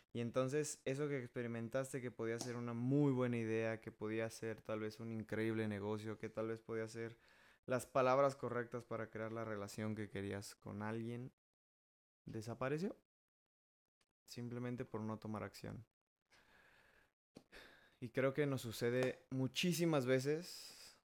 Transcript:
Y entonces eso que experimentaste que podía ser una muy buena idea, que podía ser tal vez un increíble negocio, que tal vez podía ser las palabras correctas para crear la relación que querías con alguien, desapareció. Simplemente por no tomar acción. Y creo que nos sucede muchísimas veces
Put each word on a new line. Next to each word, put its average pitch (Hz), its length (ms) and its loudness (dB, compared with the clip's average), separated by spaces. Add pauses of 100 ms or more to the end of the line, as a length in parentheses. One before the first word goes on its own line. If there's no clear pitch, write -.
(120)
Y 117 80 -4
entonces 131 640 0
eso 139 240 0
que 143 100 -2
experimentaste 123 800 -4
que 120 100 -6
podía 113 280 -2
ser 120 180 -4
una 120 160 -4
muy 135 400 6
buena 123 240 4
idea, 113 440 2
que 110 120 -10
podía 110 380 -2
ser 110 320 -6
tal 110 180 -2
vez 107 200 -4
un 113 120 -6
increíble 110 560 0
negocio, 104 500 -2
que 110 100 -6
tal 110 200 -2
vez 113 120 -4
podía 110 280 -2
ser 113 300 -8 (480)
las 123 200 0
palabras 131 480 6
correctas 120 500 -4
para 110 260 -6
crear 110 220 -6
la 113 120 -4
relación 107 500 -4
que 104 140 -4
querías 98 460 -4
con 104 280 -8
alguien, 117 500 -4 (920)
desapareció. 131 720 -2 (1300)
Simplemente 123 580 -6
por 110 180 -6
no 110 160 -2
tomar 107 240 -4
acción. 107 420 -8 (2250)
Y 123 80 -6
creo 131 240 4
que 147 140 2
nos 131 160 0
sucede 123 680 2
muchísimas 147 760 2
veces 139 920 0 (100)